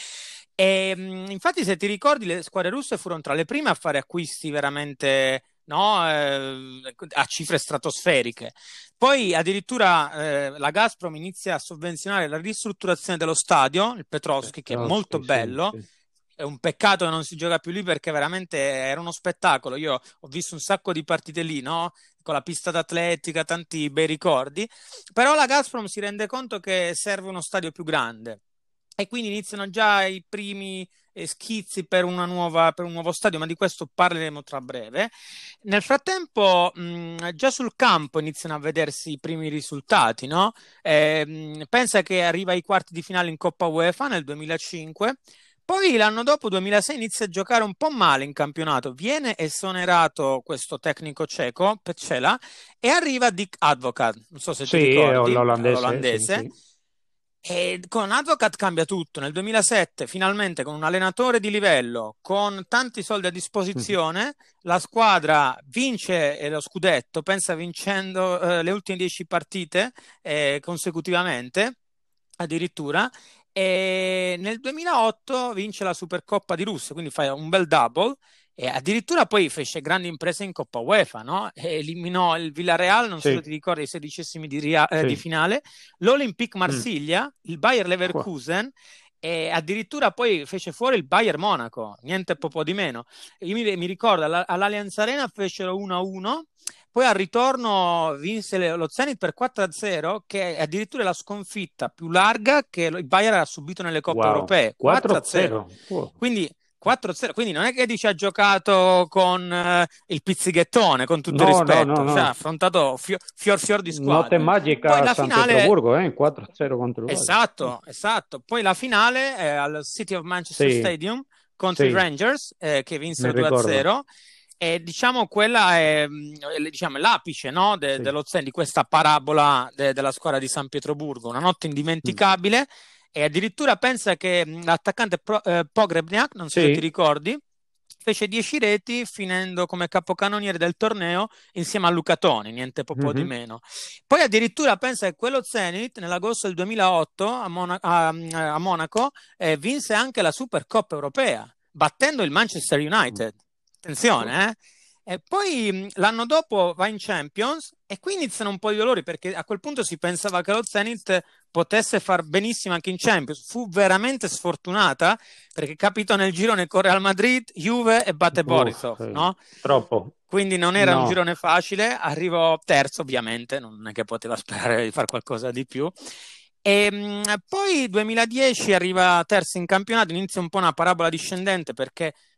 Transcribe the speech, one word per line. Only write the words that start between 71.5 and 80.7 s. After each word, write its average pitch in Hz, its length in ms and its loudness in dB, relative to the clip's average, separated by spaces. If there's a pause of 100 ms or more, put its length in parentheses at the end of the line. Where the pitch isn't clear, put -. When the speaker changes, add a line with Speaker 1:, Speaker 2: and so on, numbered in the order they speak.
Speaker 1:
addirittura. 165 720 -4 (420)
E 185 840 -2
nel 220 220 -8
duemilaotto 262 920 -2
vince 202 280 -8
la 185 120 -2
Supercoppa 180 600 -4
di 170 100 -4
Russia, 202 280 -8
quindi 156 180 -10
fa 139 220 -2
un 156 160 -8
bel 180 180 2
double. 151 480 2 (400)
E 127 140 -6
addirittura 208 560 0
poi 196 240 2
fece 147 320 -8
grandi 175 260 -2
imprese 165 380 -6
in 185 80 -10
Coppa - 280 -8